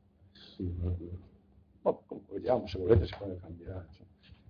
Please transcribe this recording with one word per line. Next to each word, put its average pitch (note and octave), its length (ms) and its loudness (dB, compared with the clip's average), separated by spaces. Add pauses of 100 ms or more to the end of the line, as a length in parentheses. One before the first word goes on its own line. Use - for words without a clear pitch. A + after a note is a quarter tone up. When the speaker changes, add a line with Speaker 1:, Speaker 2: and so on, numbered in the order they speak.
(340)
Speaker 1:
Sì, - 360 -10 (100)
va F2 100 -2
bene. F2 300 -6 (600)
Speaker 2:
Ma - 120 4
comunque - 420 -12
vediamo, A#2 320 2
se F#2+ 100 -6
volete F#2 280 6
si - 100 -6
può G2 220 -6
cambiare, F2 500 -12
insomma. - 220 -20 (400)